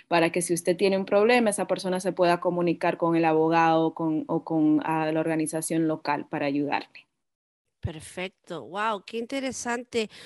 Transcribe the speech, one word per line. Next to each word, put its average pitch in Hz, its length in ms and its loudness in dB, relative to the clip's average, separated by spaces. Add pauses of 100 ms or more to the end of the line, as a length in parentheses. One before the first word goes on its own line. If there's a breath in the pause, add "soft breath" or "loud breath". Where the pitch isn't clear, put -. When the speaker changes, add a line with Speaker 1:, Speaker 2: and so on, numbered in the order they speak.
Speaker 1:
para 170 220 4
que 175 140 -2
si 175 100 0
usted 170 240 0
tiene 190 220 2
un 190 60 -2
problema, 220 440 4
esa 196 160 -2
persona 185 340 -2
se 185 120 -4
pueda 175 280 4
comunicar 175 580 0
con 165 180 2
el 165 100 4
abogado 160 640 4
o 160 80 -4
con, 156 320 -2
o 165 160 -2
con, 156 400 2
ah, 160 280 -2
la 160 80 0
organización 160 680 -2
local 156 420 -4
para 147 160 -4
ayudarle. 143 640 -4 (720)
Speaker 2:
Perfecto. 170 840 -10
Wow, 202 400 -4
qué - 120 -10
interesante. 240 920 -6 (160 loud breath)